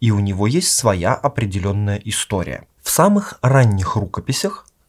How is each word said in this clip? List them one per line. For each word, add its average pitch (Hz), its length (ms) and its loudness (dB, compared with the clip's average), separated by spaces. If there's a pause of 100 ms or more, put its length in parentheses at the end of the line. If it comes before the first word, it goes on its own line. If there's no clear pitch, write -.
и 113 100 2
у 101 80 2
него 101 260 0
есть 165 260 0
своя 98 420 2
определённая 101 880 -2
история. - 640 -6 (160)
В - 60 -8
самых 202 520 2
ранних 117 540 4
рукописях, - 680 -6 (240)